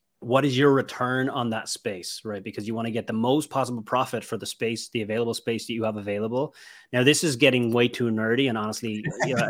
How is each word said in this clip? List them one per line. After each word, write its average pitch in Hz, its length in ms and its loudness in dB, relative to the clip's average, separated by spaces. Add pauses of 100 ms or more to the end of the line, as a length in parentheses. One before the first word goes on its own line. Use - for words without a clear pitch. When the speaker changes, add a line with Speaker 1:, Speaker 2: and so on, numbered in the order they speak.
(200)
Speaker 1:
what 131 240 2
is 135 120 2
your 143 140 6
return 131 600 0
on 120 200 -2
that 110 200 -6
space, - 540 -8
right? 101 200 -8
Because 107 220 -10
you 113 80 -6
wanna 113 160 -4
get 110 160 -4
the 117 80 -4
most 127 340 2
possible 123 320 -2
profit 123 420 -2
for - 140 -6
the 95 80 -8
space, 113 460 -4
the 117 100 -2
available 113 320 -2
space 113 340 -4
that 120 60 -8
you 113 120 -2
have 107 120 -2
available. 110 580 -2 (380)
Now, 123 100 4
this 147 220 6
is 147 120 2
getting 123 360 6
way 120 160 4
too 120 220 0
nerdy, 113 400 2
and 113 80 -2
honestly, 107 440 -4
Speaker 2:
<laughs> - 220 -4
Speaker 1:
you 135 100 -2
know, 120 80 0
I 107 80 0